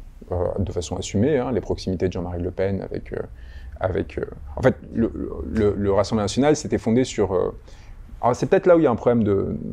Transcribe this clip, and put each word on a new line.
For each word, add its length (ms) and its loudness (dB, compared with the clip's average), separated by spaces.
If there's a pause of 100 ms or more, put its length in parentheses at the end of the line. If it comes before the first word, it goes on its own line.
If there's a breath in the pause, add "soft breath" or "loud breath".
(300)
euh, 60 -2 (220)
de 140 -2
façon 260 -4
assumée, 400 2
hein, 140 -2
les 100 0
proximités 440 -2
de 60 -2
Jean-Marie 300 -6
Le 80 -4
Pen 320 -2
avec... 320 -8
Euh, 60 -4 (600 soft breath)
avec, 380 -2
euh, 80 -4 (300)
en 40 -4
fait, 160 4 (160)
le, 180 0 (400)
le, 240 2
le 200 0
Rassemblement 300 2
national 300 2
s'était 220 -2
fondé 280 2
sur... 280 0
Euh, 220 0 (680 soft breath)
alors 160 4
c'est 80 -2
peut-être 220 4
là 100 10
où 20 6
il 40 6
y 40 6
a 40 6
un 40 4
problème 300 4
de 320 2 (160)